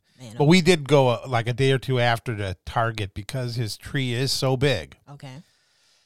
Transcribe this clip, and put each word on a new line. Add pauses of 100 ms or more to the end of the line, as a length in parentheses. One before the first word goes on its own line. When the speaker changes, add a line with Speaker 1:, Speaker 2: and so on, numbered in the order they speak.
(200)
Speaker 1:
Man,
Speaker 2:
But
Speaker 1:
oh.
Speaker 2:
we
did
go,
uh,
like,
a
day
or
two
after
to (100)
Target
because
his
tree
is
so
big. (120)
Speaker 1:
Okay. (640)